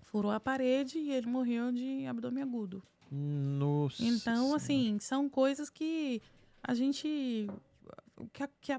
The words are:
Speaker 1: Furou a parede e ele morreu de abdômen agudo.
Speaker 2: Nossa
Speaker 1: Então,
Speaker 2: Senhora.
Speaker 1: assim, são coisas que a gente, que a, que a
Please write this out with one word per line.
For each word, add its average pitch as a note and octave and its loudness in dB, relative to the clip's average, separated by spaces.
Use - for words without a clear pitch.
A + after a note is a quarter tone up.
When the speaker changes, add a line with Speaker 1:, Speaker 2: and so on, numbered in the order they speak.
Speaker 1:
Furou G#3 0
a G#3+ 0
parede C4 2
e D4 -2
ele B3+ 0
morreu A#3+ 0
de C4 -2
abdômen B3 -4
agudo. G#3+ -4
Speaker 2:
Nossa C#3+ 0
Speaker 1:
Então, A#3 2
Speaker 2:
Senhora. C4+ 2
Speaker 1:
assim, B3+ 2
são C#4 0
coisas C4+ 2
que D#4 -2
a B3+ -2
gente, C4+ 0
que - -8
a, C#4 -4
que - -4
a C4+ -2